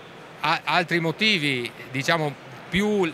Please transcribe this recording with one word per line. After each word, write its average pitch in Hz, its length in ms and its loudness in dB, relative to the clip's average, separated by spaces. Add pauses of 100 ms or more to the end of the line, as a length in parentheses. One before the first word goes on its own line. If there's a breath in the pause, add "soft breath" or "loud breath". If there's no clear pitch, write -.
(440)
A-, 156 200 2
altri 170 360 2
motivi, 156 720 2 (220)
diciamo, 147 420 0 (360)
più, 190 440 2